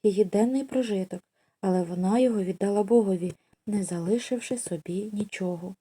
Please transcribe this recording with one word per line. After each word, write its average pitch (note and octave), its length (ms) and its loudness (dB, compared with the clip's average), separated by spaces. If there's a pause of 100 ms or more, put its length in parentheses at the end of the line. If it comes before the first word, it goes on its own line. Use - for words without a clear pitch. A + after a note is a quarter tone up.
її G#3 220 4
денний A#3+ 400 2
прожиток, G#3 560 -2 (400)
але F#3 220 2
вона F3+ 360 0
його A#3+ 240 4
віддала G3 400 0
Богові, G3 500 4 (340)
не G#3 180 -2
залишивши A3 760 -2
собі F#3 540 -6
нічого. F#3+ 680 -6